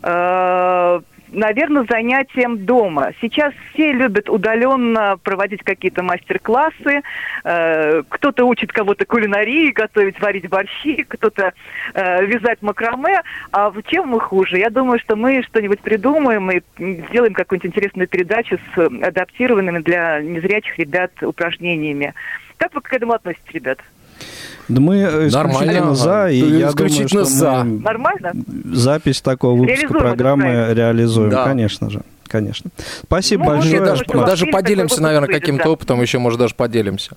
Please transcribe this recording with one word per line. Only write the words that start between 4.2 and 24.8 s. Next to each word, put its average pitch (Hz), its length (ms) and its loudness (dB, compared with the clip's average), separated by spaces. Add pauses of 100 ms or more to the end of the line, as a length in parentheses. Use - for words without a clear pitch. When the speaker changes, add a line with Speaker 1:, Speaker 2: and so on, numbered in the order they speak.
Speaker 1:
удалённо 226 960 2
проводить 196 400 -4
какие-то 185 400 -2
мастер-классы. 240 960 -2 (420)
Э, 160 640 0
кто-то 269 380 0
учит 240 260 0
кого-то 202 340 0
кулинарии, 220 680 0
готовить, 214 500 0
варить 202 260 -4
борщи, 196 600 -4
кто-то, 202 460 -2 (420)
э, 185 300 0
вязать 226 360 -2
макраме. 247 600 -2 (300)
А 208 200 2
в 208 120 -10
чем 330 260 -2
мы 233 100 0
хуже? 185 400 0
Я 220 100 2
думаю, 247 300 0
что 220 160 -2
мы 254 280 0
что-нибудь 202 380 -2
придумаем 220 720 0
и, 180 100 0 (160)
м, 175 320 -6
сделаем 226 240 2
какую-нибудь 180 380 -4
интересную 190 360 -2
передачу 190 500 -2
с, - 220 -8
э, 165 60 4 (220)
адаптированными 185 720 0
для 165 420 0
незрячих 175 560 -4
ребят 175 340 -2 (100)
упражнениями. 156 920 -4 (440)
Как 339 180 -4
вы 285 60 -4
к - 120 -8
этому 233 200 -2
относитесь, - 400 -8
ребят? 131 260 -6 (880)
Speaker 2:
Да 120 100 2
мы, 170 160 6